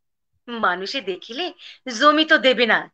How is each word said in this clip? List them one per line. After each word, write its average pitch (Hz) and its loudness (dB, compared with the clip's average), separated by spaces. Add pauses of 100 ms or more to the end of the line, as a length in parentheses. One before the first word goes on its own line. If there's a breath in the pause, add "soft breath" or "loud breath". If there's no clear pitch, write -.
(480)
মানুষে 208 -4
দেখিলে 233 -10 (460 loud breath)
জমি 294 4
তো 311 4
দেবে 254 2
না, 190 0